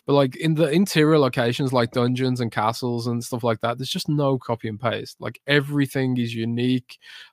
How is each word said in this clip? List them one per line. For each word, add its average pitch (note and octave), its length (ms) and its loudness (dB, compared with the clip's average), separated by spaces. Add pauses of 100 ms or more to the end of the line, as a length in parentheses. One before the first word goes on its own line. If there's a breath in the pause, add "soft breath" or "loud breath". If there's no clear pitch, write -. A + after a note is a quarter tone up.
But, C#3 80 2
like, C#3 240 4
in D#3+ 180 0
the D#3 140 2
interior D#3+ 500 4
locations, B2+ 540 0
like A#2+ 180 2
dungeons B2+ 480 0
and A#2 100 -2
castles A#2 580 -2
and A#2+ 140 -2
stuff A#2 220 -6
like A2+ 160 0
that, A#2+ 180 -2
there's C3 120 -8
just - 180 -6
no C#3+ 300 2
copy A#2 320 -6
and G#2+ 100 -8
paste. A2+ 400 -4
Like, A#2+ 260 -10
everything C#3 680 0
is A#2 180 -2
unique, A#2 640 -2 (340 loud breath)